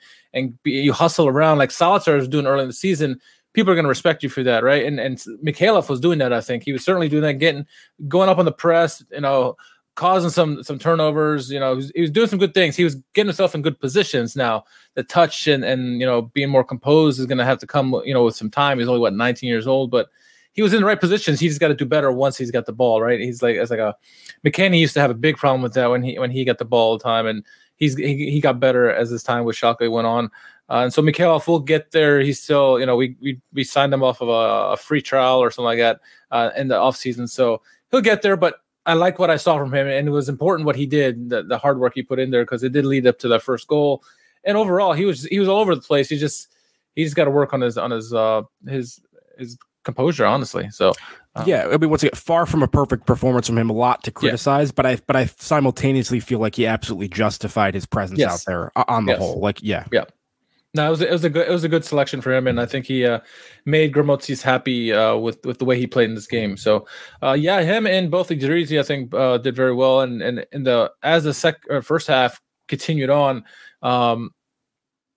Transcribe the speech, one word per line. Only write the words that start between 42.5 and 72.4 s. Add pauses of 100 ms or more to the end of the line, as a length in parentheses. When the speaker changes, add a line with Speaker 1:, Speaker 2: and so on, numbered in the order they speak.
Speaker 1:
it
did
lead
up
to
that
first
goal. (400)
And
overall,
he
was,
he
was
all
over
the
place.
He
just, (440)
he
just
gotta
work
on
his,
on
his,
uh, (260)
his, (380)
his (280)
composure,
honestly.
So, (420)
um,
Speaker 2:
Yeah,
I
mean,
once
again,
far
from
a
perfect
performance
from
him,
a
lot
to
Speaker 1:
Yeah.
Speaker 2:
criticize,
but
I, (100)
but
I (120)
simultaneously
feel
like
he
absolutely
justified
his
presence
Speaker 1:
Yes.
Speaker 2:
out
there
o-,
on
the
Speaker 1:
Yes.
Speaker 2:
whole.
Like,
yeah.
Speaker 1:
Yeah. (680)
No,
it
was,
it
was
a
good,
it
was
a
good
selection
for
him,
and
I
think
he,
uh, (460)
made
Gramozis
happy,
uh,
with,
with
the
way
he
played
in
this
game.
So, (340)
uh,
yeah,
him
and
both
Idrizi,
I
think,
uh,
did
very
well,
and,
and
in
the, (140)
as
the
sec-,
or
first
half (300)